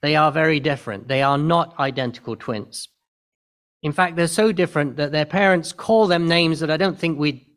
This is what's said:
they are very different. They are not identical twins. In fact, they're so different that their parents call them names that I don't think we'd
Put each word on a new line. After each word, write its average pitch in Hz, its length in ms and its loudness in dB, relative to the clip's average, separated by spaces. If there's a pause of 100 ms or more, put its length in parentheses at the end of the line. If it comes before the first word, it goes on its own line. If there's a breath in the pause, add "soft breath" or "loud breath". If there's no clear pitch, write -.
they 151 120 0
are 151 160 4
very 156 280 2
different. 127 480 -6
They 135 160 0
are 139 160 2
not 160 400 0
identical 123 560 -6
twins. - 520 -10 (960)
In 147 120 -4
fact, 175 220 0
they're 170 120 2
so 214 240 2
different 156 460 -2
that 147 140 -4
their 151 140 0
parents 185 480 0
call 220 320 2
them 170 220 2
names 165 320 2
that 156 100 -4
I 160 80 0
don't 185 220 -2
think 165 180 -2
we'd 143 260 -2 (140)